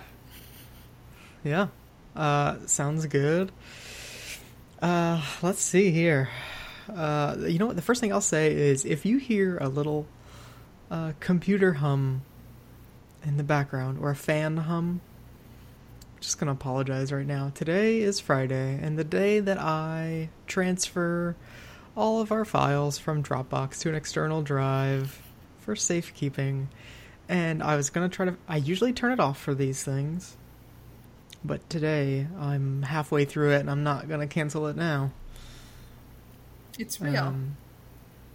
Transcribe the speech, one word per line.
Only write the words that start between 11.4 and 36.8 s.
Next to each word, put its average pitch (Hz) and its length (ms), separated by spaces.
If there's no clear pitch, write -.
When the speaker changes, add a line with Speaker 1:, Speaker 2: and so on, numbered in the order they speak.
Speaker 1:
hum 139 500
in 143 140
the 147 80
background 139 560
or 151 100
a 139 60
fan 156 400
hum, 170 460
I'm - 60
just - 180
gonna 147 140
apologize 135 580
right 139 160
now. 139 260
Today 208 460
is 202 220
Friday, 131 600
and 151 160
the 160 60
day 202 380
that 196 180
I 160 680
transfer 175 880
all 220 240
of 214 100
our 220 140
files 143 520
from 151 240
Dropbox 131 600
to 170 80
an 156 60
external 156 460
drive 135 800
for 214 160
safekeeping. 139 920
And 165 340
I 151 140
was 147 140
gonna 175 200
try 185 180
to, 180 100
I 170 100
usually 190 360
turn 240 180
it 247 80
off 139 180
for - 160
these 135 300
things, 143 540
but 143 260
today 147 560
I'm 139 440
halfway 147 420
through 147 260
it 143 80
and 143 100
I'm 143 140
not 147 240
gonna 147 200
cancel 151 400
it 147 100
now. 143 340
Speaker 2:
It's - 220